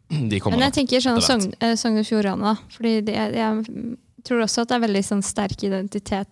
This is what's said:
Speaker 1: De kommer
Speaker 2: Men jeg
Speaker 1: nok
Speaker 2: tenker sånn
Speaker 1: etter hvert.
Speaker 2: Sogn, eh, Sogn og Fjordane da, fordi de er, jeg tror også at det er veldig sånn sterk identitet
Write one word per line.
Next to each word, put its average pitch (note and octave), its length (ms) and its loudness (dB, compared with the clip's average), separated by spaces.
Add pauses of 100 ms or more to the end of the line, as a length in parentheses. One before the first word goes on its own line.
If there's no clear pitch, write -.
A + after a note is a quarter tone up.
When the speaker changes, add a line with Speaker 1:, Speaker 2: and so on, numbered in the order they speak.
Speaker 1:
De A#2 300 0
kommer - 180 0
Speaker 2:
Men C4 80 4
jeg C#4 60 2
Speaker 1:
nok - 80 -2
Speaker 2:
tenker B3+ 240 2
sånn B3 140 2
Speaker 1:
etter - 100 2
hvert. A#3+ 160 4
Speaker 2:
Sogn, F#3+ 180 -4
eh, A#3 140 2
Sogn A3 240 0
og G#3+ 80 0
Fjordane G#3 340 0
da, G#3+ 140 2 (160)
fordi A3+ 220 0 (120)
de G#3 80 -2
er, G#3+ 180 -2
jeg A3 680 -4 (260)
tror A#3+ 200 0
også A3 200 0
at A#3 80 -2
det B3 60 2
er A#3 100 2
veldig G3 180 2
sånn G3+ 180 0
sterk - 400 -4
identitet G3+ 680 -4